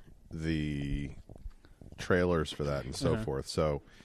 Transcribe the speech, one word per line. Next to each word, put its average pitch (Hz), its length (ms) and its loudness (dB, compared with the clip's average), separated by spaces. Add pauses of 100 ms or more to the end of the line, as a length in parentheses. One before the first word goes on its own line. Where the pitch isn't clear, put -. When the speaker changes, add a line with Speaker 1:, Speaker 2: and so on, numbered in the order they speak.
(320)
Speaker 1:
the 73 800 0 (880)
trailers 87 540 4
for 76 120 -4
that 71 200 0
and 67 120 -6
so 80 180 2
Speaker 2:
Uh-huh. - 100 -2
Speaker 1:
forth. 67 220 -2
So 73 360 2 (220)